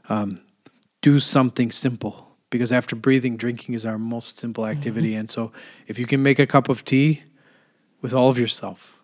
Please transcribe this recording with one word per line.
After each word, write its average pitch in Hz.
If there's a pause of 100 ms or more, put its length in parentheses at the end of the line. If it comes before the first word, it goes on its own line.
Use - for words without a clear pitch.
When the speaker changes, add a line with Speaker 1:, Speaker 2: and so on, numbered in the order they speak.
Speaker 1:
um, 101 (640)
do 143
something 127
simple. - (140)
Because 120
after 123
breathing, 123
drinking 120
is 110
our 110
most 113
simple 113
activity. 110
Speaker 2:
Mm-hmm. 110
Speaker 1:
And 110
so 113 (360)
if 104
you 120
can 139
make 139
a 143
cup 139
of 127
tea 143 (800)
with 123
all 131
of 123
yourself -